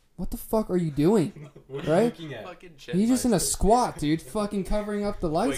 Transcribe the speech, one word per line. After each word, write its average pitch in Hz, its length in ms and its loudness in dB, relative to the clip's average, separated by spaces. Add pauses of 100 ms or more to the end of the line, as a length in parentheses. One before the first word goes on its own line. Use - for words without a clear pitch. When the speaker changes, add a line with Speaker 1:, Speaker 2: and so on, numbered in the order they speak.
(160)
Speaker 1:
"What 180 140 -6
the - 80 -6
fuck - 320 -2
are 185 80 0
you 165 140 0
doing?" 151 640 2
Speaker 2:
<laughs> - 120 -20
What 139 180 -8
are - 20 -4
you 151 60 4
Speaker 1:
Right? 190 120 6
Speaker 2:
looking 240 280 -6
at? - 100 -12
Speaker 3:
Fucking 180 280 -16 (200)
Speaker 1:
He's 202 180 2
just 254 160 2
in 240 80 4
a 190 40 4
Speaker 3:
Jedi. - 40 2 (100)
Speaker 1:
squat, 233 460 2
dude, 151 240 0
fucking 202 440 -4
covering 208 400 -2
up 202 160 -4
the 175 80 -2
light 185 220 0
Speaker 3:
Wait, - 60 -4